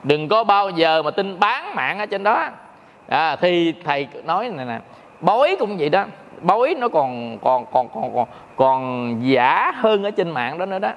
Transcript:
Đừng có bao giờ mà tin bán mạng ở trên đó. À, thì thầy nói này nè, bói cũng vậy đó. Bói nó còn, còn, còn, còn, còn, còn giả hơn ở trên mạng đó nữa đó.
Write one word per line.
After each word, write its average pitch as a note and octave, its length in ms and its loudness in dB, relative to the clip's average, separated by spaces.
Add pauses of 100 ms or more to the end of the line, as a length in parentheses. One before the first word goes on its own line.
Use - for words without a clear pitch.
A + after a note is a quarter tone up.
Đừng D3+ 260 0
có A3 140 4
bao G3+ 260 2
giờ D#3+ 340 2
mà D3+ 80 -2
tin F#3+ 280 -4
bán C4+ 360 0
mạng D#3 240 -4
ở G#3+ 60 -4
trên G3 180 -6
đó. B3+ 260 2 (580)
À, D3 280 0
thì E3+ 380 2 (120)
thầy C#3+ 220 -2 (180)
nói G3 240 -2
này C#3 160 -8
nè, A#2 140 -8 (400)
bói B3+ 400 4
cũng G#3 180 -2
vậy D3+ 120 0
đó. F#3+ 140 2 (380)
Bói A#3+ 380 2
nó A#3+ 80 -2
còn, B2 520 -2
còn, B2+ 320 0
còn, B2+ 220 0
còn, A#2 220 -6
còn, A#2 120 0 (280)
còn B2+ 680 0
giả C3+ 520 2
hơn A3 280 2
ở G#3 80 -2
trên F#3+ 180 -2
mạng C3+ 280 -4
đó F3+ 80 -4
nữa F#3+ 140 -6
đó. G#3 160 -2